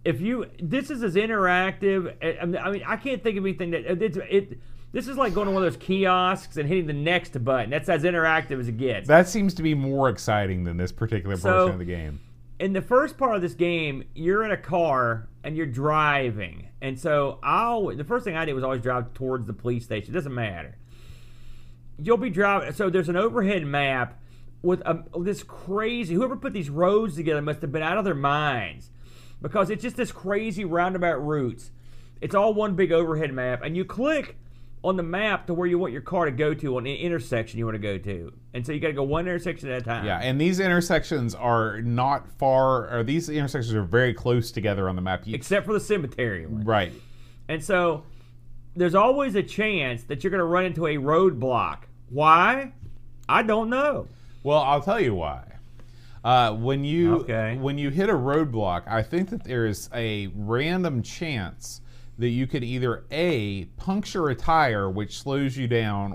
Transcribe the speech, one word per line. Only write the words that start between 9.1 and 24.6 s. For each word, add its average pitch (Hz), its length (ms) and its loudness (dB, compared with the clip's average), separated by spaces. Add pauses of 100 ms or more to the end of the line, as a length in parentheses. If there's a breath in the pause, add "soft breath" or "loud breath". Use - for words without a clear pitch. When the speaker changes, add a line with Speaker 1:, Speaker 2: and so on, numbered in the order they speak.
Speaker 2:
seems 196 260 0
to 165 80 -4
be 156 140 4
more 135 320 2
exciting 101 560 0
than 85 120 -2
this 90 140 -2
particular 101 460 -2
Speaker 1:
So, 92 160 2
Speaker 2:
portion 185 220 6
of 92 40 -6
the 90 60 -6
game. 82 340 -6 (400)
Speaker 1:
in 196 140 -2
the 190 100 0
first 262 340 2
part 240 200 2
of 190 60 0
this 156 120 -4
game, 160 480 0 (140)
you're 185 260 2
in 220 80 -2
a 185 60 0
car 127 720 2 (160)
and 151 120 -6
you're 160 100 -2
driving. 131 1000 0 (140)
And 135 180 -4
so 147 460 2
I'll, 190 500 2
the 135 80 -8
first 233 220 -2
thing 190 120 -4
I 160 80 -2
did 151 100 -2
was 131 100 -2
always 131 180 0
drive 123 320 -2
towards 127 320 -4
the 113 60 -6
police 120 320 -2
station. 107 280 -6
It - 20 -6
doesn't 143 200 -4
matter. 92 440 -6 (1200 soft breath)
You'll 220 140 6
be 240 140 -2
driving. 190 420 2
So 196 180 0
there's 175 180 2
an 175 80 0
overhead 202 500 2
map 135 520 0 (440 soft breath)